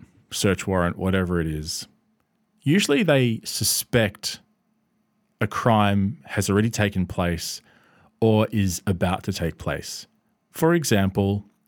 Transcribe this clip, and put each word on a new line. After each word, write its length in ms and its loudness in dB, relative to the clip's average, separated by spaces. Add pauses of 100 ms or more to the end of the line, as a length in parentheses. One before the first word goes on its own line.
(320)
search 360 -2
warrant, 300 0
whatever 440 0
it 60 -2
is, 400 -8 (720)
usually 400 2
they 420 2
suspect 960 -2 (1000)
a 60 -2
crime 800 2
has 220 -4
already 220 2
taken 380 0
place 540 -4 (600)
or 300 4
is 340 0
about 380 -2
to 100 -4
take 240 -4
place. 480 -8 (460)
For 240 2
example, 680 0 (220)